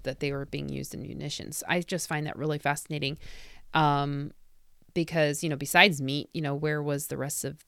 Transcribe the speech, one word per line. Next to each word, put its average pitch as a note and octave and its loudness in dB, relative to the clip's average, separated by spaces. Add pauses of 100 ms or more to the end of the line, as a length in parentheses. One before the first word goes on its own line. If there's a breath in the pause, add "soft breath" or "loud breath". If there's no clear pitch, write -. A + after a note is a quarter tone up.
that C3+ -4
they C#3+ 0
were C#3 -4
being C#3+ -6
used C#3 -6
in - -8
munitions. - -8
I F3 2
just F3 -4
find D3+ -2
that - -8
really D3 -2
fascinating, C#3+ -2 (560 loud breath)
um, C#3+ 2 (640)
because, D#3+ 2
you E3 0
know, C#3 0
besides F3 6
meat, C#3+ -2
you E3 -4
know, C#3+ -2
where D3+ 0
was C#3+ -2
the C#3 -4
rest C#3 -4
of D3 -8